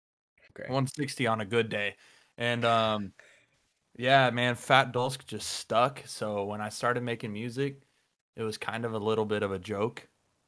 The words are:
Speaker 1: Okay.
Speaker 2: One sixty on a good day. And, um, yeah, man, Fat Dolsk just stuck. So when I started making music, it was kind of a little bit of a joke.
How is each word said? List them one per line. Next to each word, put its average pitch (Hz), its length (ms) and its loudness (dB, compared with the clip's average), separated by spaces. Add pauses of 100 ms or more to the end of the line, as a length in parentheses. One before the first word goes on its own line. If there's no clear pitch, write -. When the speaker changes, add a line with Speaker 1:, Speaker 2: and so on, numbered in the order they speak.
(560)
Speaker 1:
Okay. - 160 -10
Speaker 2:
One 131 140 2
sixty 135 400 -4
on 110 140 2
a 107 60 -6
good 110 220 2
day. 104 280 -4 (420)
And, 120 260 0
um, 110 480 2 (840)
yeah, 127 340 6
man, 123 240 0
Fat 127 380 4
Dolsk 127 340 -2
just - 220 -8
stuck. 123 580 2
So 104 380 -4
when 104 160 -6
I 107 80 -4
started 123 340 0
making 117 300 -6
music, 123 500 -6 (540)
it 117 60 -6
was 110 140 -4
kind 113 280 -6
of 117 80 -4
a 110 60 -2
little 110 260 2
bit 104 180 0
of 101 80 0
a 95 80 -4
joke. 104 480 -4 (420)